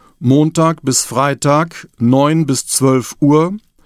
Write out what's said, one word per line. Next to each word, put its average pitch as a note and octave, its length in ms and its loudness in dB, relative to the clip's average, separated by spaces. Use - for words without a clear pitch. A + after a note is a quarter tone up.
Montag D#3 640 2
bis - 220 -2
Freitag, C#3+ 840 -2
neun C#3 480 2
bis C3+ 180 -4
zwölf C3 540 -2
Uhr, D#3 360 2